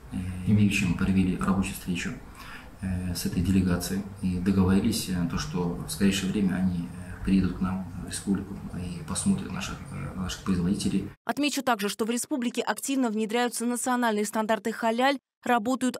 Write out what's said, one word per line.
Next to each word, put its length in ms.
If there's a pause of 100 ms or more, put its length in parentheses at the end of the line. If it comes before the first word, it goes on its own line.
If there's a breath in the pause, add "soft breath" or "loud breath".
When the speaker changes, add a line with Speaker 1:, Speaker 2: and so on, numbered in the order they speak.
(120)
Speaker 1:
э, 60 (300)
Емельевичем 480
провели 420
рабочую 360
встречу, 380 (720 loud breath)
э, 340
с 100
этой 160
делегацией 640 (180)
и 160
договорились, 720
э, 40 (160)
то, 80
что 400 (100)
в 20
скорейшее 420
время 240
они, 320
э, 380
приедут 320
к 40
нам 300 (140)
в 40
республику 460 (200)
и 340
посмотрят 420
наших, 240 (160)
э, 240
наших 280
производителей. 680 (160)
Speaker 2:
Отмечу 380
также, 260
что 160
в 60
республике 500
активно 480
внедряются 560
национальные 600
стандарты 460
«Халяль». 460 (260)
Работают 560